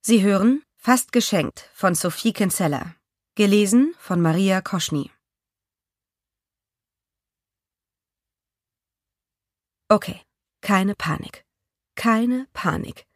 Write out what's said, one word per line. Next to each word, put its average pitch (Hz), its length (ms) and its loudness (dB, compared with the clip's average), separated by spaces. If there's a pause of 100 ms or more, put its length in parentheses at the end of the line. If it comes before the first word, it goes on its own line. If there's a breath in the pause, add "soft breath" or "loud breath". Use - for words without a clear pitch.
Sie 220 160 4
hören 202 440 2 (100)
Fast - 380 -2
geschenkt - 600 -2
von 185 200 0
Sophie 180 380 -4
Kinsella. 165 640 -4 (400)
Gelesen 208 640 4
von 175 200 -2
Maria 185 400 2
Koschny. 156 520 -6 (4000)
Okay, - 320 0 (400)
keine 190 360 0
Panik. - 480 -8 (500)
Keine 240 580 0
Panik. - 640 -6